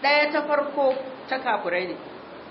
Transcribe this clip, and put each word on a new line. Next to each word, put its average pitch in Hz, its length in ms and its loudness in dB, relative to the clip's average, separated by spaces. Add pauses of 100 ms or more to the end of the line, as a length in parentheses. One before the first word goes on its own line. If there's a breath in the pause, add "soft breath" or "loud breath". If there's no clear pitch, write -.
ɗaya 294 300 4
ta 302 100 2
farko 285 520 2 (360)
ta 262 100 0
kafirai 190 480 0
ne, 165 80 -6 (560)